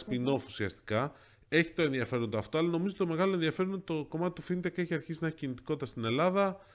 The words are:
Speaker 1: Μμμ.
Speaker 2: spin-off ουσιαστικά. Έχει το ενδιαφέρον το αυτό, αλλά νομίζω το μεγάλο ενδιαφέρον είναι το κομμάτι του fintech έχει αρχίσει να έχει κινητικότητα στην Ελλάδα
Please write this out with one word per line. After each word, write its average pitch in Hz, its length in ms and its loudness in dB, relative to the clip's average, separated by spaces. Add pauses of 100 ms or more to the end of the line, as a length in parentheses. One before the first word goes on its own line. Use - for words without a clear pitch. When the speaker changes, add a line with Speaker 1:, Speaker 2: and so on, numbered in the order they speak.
Speaker 1:
Μμμ. 123 200 0
Speaker 2:
spin-off 135 180 2
ουσιαστικά. 110 680 -2 (420)
Έχει 165 200 4
το 170 80 0
ενδιαφέρον 123 480 0
το 110 80 -2
αυτό, 104 200 -2
αλλά 170 120 2
νομίζω 175 260 0
το 185 120 0
μεγάλο 180 260 2
ενδιαφέρον 175 380 0
είναι 190 140 -4
το 156 240 -2
κομμάτι 175 320 -2
του - 120 -4
fintech 175 240 -2
έχει 175 160 0
αρχίσει 160 280 -4
να 165 60 0
έχει 156 80 -4
κινητικότητα 135 500 -4
στην 117 200 -6
Ελλάδα 185 540 4 (160)